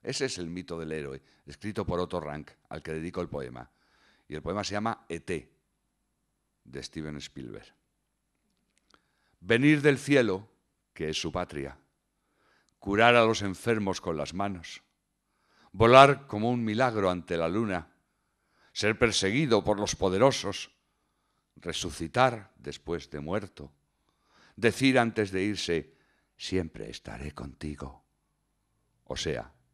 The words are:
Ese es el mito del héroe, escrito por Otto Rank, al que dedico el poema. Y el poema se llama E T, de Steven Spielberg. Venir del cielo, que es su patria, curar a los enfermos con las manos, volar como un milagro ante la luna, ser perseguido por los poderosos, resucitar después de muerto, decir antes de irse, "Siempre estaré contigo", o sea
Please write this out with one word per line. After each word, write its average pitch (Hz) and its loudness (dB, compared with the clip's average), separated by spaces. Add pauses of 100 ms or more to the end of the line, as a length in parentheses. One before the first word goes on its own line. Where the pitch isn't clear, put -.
Ese 135 -4
es 113 -6
el 87 -8
mito 87 -10
del 80 -8
héroe, 71 -8 (260)
escrito 101 -8
por 87 -2
Otto 87 -4
Rank, 76 -10 (160)
al 80 -12
que 80 -10
dedico 85 -8
el 85 -6
poema. 64 -10 (580)
Y - -14
el 76 -10
poema 98 -6
se 95 -8
llama 107 -6
E 82 -8
T, 82 -8 (1120)
de 65 -14
Steven 76 -12
Spielberg. 62 -16 (1700)
Venir 135 4
del 139 4
cielo, 113 2 (460)
que 78 -6
es 78 -4
su 80 -6
patria, 76 -8 (1000)
curar 113 6
a 117 8
los 110 2
enfermos 101 -2
con 85 -4
las 73 -6
manos, 95 -8 (920)
volar 131 10
como 107 -2
un 120 -2
milagro 107 0
ante 87 -4
la 82 0
luna, 92 -4 (800)
ser 107 0
perseguido 110 2
por 101 0
los 101 -2
poderosos, 98 0 (880)
resucitar 95 -2
después 73 -10
de 73 -10
muerto, 80 -8 (840)
decir 127 4
antes 110 0
de 95 -2
irse, 90 -4 (420)
"Siempre 80 -6
estaré 62 -12
contigo", 69 -12 (1000)
o 65 -8
sea 65 -6 (220)